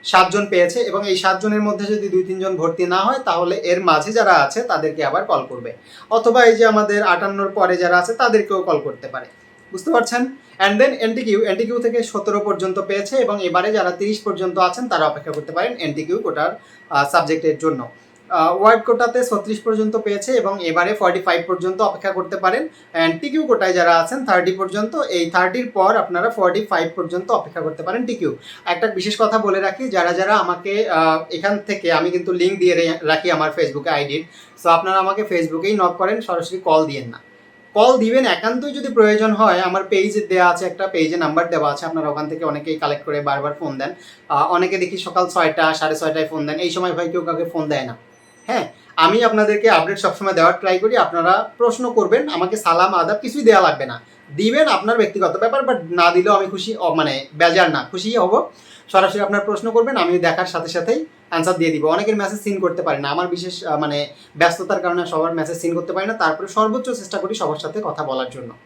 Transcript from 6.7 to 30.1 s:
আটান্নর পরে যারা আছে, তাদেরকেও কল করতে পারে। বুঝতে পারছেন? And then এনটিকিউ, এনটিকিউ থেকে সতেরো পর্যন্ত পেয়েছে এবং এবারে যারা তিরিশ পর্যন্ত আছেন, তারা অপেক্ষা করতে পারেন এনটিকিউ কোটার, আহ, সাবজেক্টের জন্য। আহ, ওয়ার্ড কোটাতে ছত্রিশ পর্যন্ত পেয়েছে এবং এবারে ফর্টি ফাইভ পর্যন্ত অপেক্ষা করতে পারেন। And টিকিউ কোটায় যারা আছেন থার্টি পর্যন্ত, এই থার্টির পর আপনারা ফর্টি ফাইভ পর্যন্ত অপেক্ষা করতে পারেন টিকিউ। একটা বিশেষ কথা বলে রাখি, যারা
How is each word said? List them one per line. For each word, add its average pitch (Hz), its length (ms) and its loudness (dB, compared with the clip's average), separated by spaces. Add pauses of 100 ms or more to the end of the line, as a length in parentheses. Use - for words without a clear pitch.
আটান্নর 196 460 0
পরে 185 280 2
যারা 180 220 4
আছে, 202 160 0
তাদেরকেও 214 480 2
কল 151 180 0
করতে 131 280 -10
পারে। 127 180 -12 (460)
বুঝতে 339 200 -4
পারছেন? 240 340 0 (320)
And 196 140 2
then 262 200 4
এনটিকিউ, 226 500 0
এনটিকিউ 214 360 -2
থেকে 233 240 0
সতেরো 208 380 -2
পর্যন্ত 190 380 -2
পেয়েছে 202 380 -4
এবং 208 280 0
এবারে 180 280 0
যারা 185 180 0
তিরিশ 202 300 -4
পর্যন্ত 185 380 -4
আছেন, 190 300 0
তারা 160 180 0
অপেক্ষা 151 260 -6
করতে 151 200 -8
পারেন 220 240 -2
এনটিকিউ 160 420 -4
কোটার, 160 400 -4 (320)
আহ, 143 200 2
সাবজেক্টের 156 480 0
জন্য। 139 300 -2 (440)
আহ, 170 280 2
ওয়ার্ড 220 240 6
কোটাতে 240 400 2
ছত্রিশ 214 360 -4
পর্যন্ত 220 360 0
পেয়েছে 214 360 -2
এবং 196 320 0
এবারে 175 300 0
ফর্টি 185 260 0
ফাইভ 175 260 0
পর্যন্ত 185 340 -4
অপেক্ষা 196 320 0
করতে 185 240 -6
পারেন। 233 320 0 (260)
And 165 260 0
টিকিউ 294 260 -2
কোটায় 196 260 2
যারা 170 300 2
আছেন 262 240 -4
থার্টি 185 260 2
পর্যন্ত, 190 440 -4
এই 170 340 -2
থার্টির 185 400 0
পর 196 260 2
আপনারা 180 340 0
ফর্টি 202 400 0
ফাইভ 170 260 0
পর্যন্ত 180 340 -6
অপেক্ষা 170 300 -2
করতে 156 220 -6
পারেন 208 240 -4
টিকিউ। 196 300 -4 (280)
একটা 175 220 0
বিশেষ 185 320 -4
কথা 214 200 2
বলে 196 220 0
রাখি, 196 280 -4
যারা 175 240 0